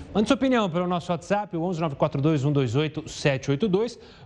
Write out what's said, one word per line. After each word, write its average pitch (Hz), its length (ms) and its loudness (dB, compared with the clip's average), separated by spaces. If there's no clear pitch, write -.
Mande 214 140 2
sua 277 80 4
opinião 240 340 2
pelo 175 160 -2
nosso 175 240 -2
WhatsApp, 190 460 -2
o 160 60 -2
onze 175 180 -2
nove 160 160 -2
quatro 147 260 0
dois 147 220 2
um 147 80 2
dois 131 240 2
oito 156 320 -2
sete 139 420 0
oito 143 200 2
dois. 220 280 0